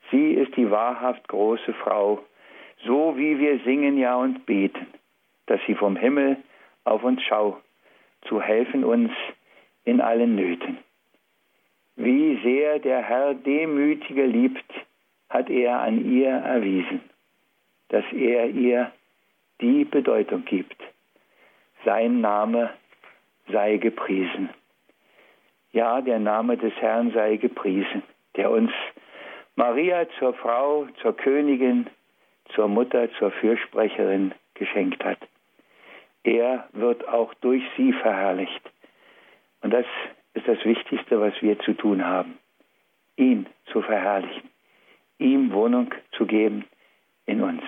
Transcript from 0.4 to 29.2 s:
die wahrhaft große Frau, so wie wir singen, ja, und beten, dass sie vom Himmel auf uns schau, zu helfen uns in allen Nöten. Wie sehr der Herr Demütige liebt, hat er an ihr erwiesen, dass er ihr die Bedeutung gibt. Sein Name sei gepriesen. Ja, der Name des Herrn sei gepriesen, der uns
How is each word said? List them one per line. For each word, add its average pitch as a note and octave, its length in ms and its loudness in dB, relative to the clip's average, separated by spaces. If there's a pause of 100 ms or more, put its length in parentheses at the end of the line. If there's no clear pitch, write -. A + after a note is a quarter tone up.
die A#2+ 140 2
wahrhaft A#2+ 580 -2
große A2 460 0
Frau, G#2 500 0 (600)
so C#3+ 320 0
wie D3 220 0
wir C#3+ 220 2
singen, C#3 380 2
ja, B2 180 2
und C3 300 -2
beten, G2 400 -2 (600)
dass A2 200 0
sie G#2+ 80 0
vom G2 220 0
Himmel C3+ 400 2 (480)
auf A2 200 0
uns B2+ 180 0
schau, G#2+ 360 0 (680)
zu A2 140 -2
helfen B2 440 0
uns A#2 280 2 (720)
in A#2+ 160 2
allen A#2 340 2
Nöten. F2+ 440 -4 (1160)
Wie C3 460 2
sehr C#3+ 360 2
der B2+ 240 0
Herr B2+ 320 0
Demütige C#3+ 920 0
liebt, B2+ 460 0 (560)
hat B2+ 220 -2
er A#2+ 300 2
an A2+ 300 0
ihr C3 200 4
erwiesen, G2 680 -2 (880)
dass G#2 240 0
er A#2+ 360 2
ihr B2 420 0 (720)
die C3+ 240 4
Bedeutung A#2+ 600 0
gibt. - 360 -6 (1040)
Sein A2+ 360 2
Name A2 500 0 (800)
sei G#2+ 280 0
gepriesen. F#2+ 760 -4 (1200)
Ja, A#2 280 2
der B2+ 180 0
Name A2 380 0
des A2+ 240 -2
Herrn A#2 320 0
sei G#2+ 240 2
gepriesen, G2 680 -2 (340)
der G2 140 0
uns A2+ 220 2 (840)